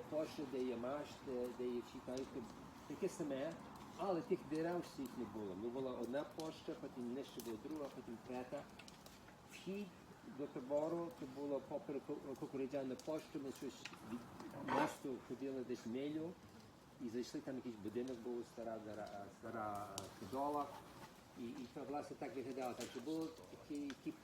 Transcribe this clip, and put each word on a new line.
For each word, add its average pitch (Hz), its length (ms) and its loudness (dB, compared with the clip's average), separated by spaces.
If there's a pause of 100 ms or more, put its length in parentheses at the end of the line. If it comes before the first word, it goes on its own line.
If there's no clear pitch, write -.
площа, 156 420 2
де 131 120 4
є 123 140 4
маш, 131 300 2 (200)
де, 123 200 4 (100)
де 127 60 2
є 123 240 4
всі 131 360 0 (640)
таке 170 220 4
саме, 147 420 2 (460)
але 175 240 6
тих 175 180 6 (100)
дерев 165 320 6
всіх 135 260 -2 (100)
не 120 80 2
було. 101 380 -2
Ну, 120 60 4
була 131 220 2
одна 123 340 2 (100)
площа, 156 460 0
потім 120 320 -2
нижче 127 320 -2
була 113 180 0
друга, 151 220 -2 (100)
потім 120 220 -6 (100)
третя. 127 360 -2 (880)
Вхід 196 360 -2 (500)
до 143 100 0
табору, 156 600 4 (120)
це 151 60 -2 (100)
було 143 340 4
попри 139 300 2
ку-, 143 400 -2
кукурудзяна 135 560 2 (100)
площа, 156 400 0
ми 131 60 0
щось 123 300 -2 (300)
від 120 80 0 (540)
мосту 147 360 6 (180)
ходили 131 360 0
десь 117 220 0
милю, 147 440 2 (720)
і 123 80 0
зайшли, 120 300 0
там 135 160 -2
якийсь 120 200 -2
будинок 117 480 0
був, 120 200 2 (100)
стара 113 320 0
дара-, 104 400 -2 (140)
стара, 107 480 0 (120)
е, 98 40 -4 (180)
будова. 143 460 2 (720)
І, 123 40 -4
і 123 300 -4
то, 151 160 -4
власне, 143 300 0
так 123 160 -2
виглядало, 127 380 0
так 113 180 -2
що 131 80 -2
було 160 280 2
такі, - 600 -2
такі 147 260 -2 (100)